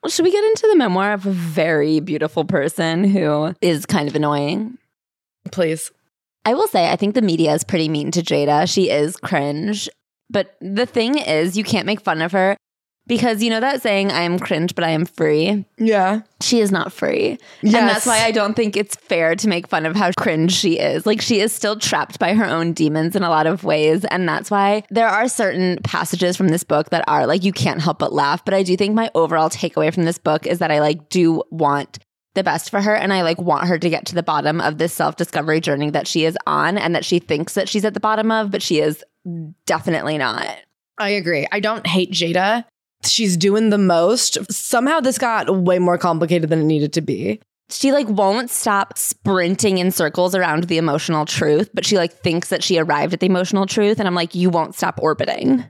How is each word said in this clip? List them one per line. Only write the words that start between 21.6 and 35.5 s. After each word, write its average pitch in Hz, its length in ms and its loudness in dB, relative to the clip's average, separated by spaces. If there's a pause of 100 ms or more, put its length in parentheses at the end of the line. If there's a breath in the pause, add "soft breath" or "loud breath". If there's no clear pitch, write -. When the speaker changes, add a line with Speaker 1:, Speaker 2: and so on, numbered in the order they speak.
Speaker 1:
trapped - 400 -4
by 180 160 0
her 220 100 4
own 165 280 -2
demons 156 420 0
in 190 80 0
a 175 80 0
lot 156 160 2
of 175 180 -2
ways. 156 420 2
And 180 220 -2
that's 151 220 -4
why 202 400 2
there 226 180 2
are 214 200 0
certain 185 560 0
passages 175 520 -2
from 196 120 2
this 160 160 0
book 151 260 0
that 170 160 0
are, 147 200 2
like, 175 180 0
you 196 80 2
can't - 280 -2
help 151 200 -2
but 147 120 -2
laugh. 147 320 0
But 196 100 0
I 196 100 2
do 180 120 2
think 202 180 0
my 175 200 0
overall 160 360 2
takeaway 160 440 -2
from 175 100 0
this 165 140 -2
book 156 280 -2
is 175 120 -2
that 160 140 0
I, 151 80 2
like, 151 280 0
do 165 420 4
want 143 480 -2 (360)
the 196 100 0
best 165 260 -2
for 202 120 0
her. 214 120 2
And 196 200 0
I, 185 80 0
like, 170 180 0
want 175 280 0
her 175 100 2
to 175 100 0
get 160 180 -2
to - 80 -10
the 170 80 0
bottom 151 380 0
of 156 180 -2
this 160 140 0
self-discovery 160 680 -2